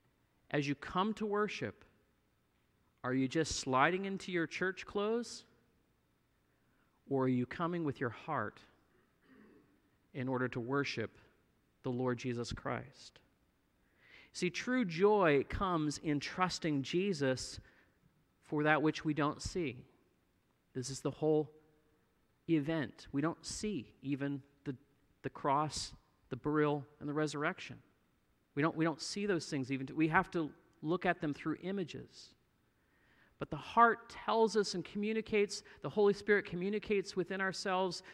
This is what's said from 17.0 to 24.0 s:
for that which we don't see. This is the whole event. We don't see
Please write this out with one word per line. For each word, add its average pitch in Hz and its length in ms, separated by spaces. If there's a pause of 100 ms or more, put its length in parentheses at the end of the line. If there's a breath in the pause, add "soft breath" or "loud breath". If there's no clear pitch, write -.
for 151 220
that 151 180
which 156 220
we 156 100
don't 147 260
see. 139 380 (960)
This 131 160
is 131 100
the 147 100
whole 151 400 (960)
event. 156 640
We 139 100
don't 160 240
see 196 460 (120)